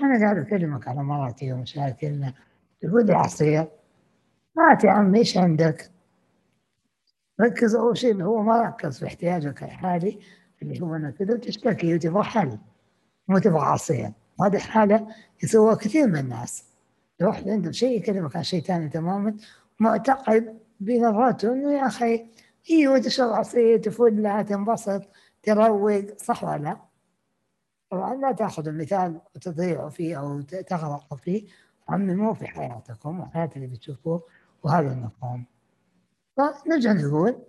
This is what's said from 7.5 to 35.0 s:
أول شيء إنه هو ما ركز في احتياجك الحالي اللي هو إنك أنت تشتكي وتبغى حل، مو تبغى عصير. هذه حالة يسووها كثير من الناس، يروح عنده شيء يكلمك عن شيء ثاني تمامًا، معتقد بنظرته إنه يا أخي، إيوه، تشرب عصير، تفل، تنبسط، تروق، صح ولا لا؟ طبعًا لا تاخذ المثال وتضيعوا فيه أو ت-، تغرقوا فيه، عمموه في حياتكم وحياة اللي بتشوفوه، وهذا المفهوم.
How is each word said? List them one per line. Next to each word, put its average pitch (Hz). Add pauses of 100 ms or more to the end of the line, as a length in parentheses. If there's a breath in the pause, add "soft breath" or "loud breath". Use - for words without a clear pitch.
أول 220
شيء 240
إنه 190
هو 214
ما 226
ركز 147
في -
احتياجك 165
الحالي 180 (420 soft breath)
اللي 147
هو 165
إنك 151
أنت 196
تشتكي 202
وتبغى 170
حل، 143 (680)
مو 190
تبغى 170
عصير. 139 (300)
هذه 196
حالة 214 (360 loud breath)
يسووها 220
كثير 277
من 165
الناس، 123 (580)
يروح -
عنده 190
شيء 240
يكلمك 185
عن 165
شيء 175
ثاني 170
تمامًا، 196 (420 loud breath)
معتقد 226 (220)
بنظرته 226
إنه 285
يا 269
أخي، 226 (440 soft breath)
إيوه، 277
تشرب 254
عصير، 226
تفل، 214
تنبسط، 202 (420 soft breath)
تروق، 208
صح -
ولا 151
لا؟ 151 (1120)
طبعًا 190
لا 269
تاخذ 175
المثال 165 (140)
وتضيعوا 156
فيه 160
أو 143
ت-، 143
تغرقوا 156
فيه، 208 (420 soft breath)
عمموه 196
في -
حياتكم 131
وحياة 160
اللي 135
بتشوفوه، 151 (400 soft breath)
وهذا 147
المفهوم. 123 (920)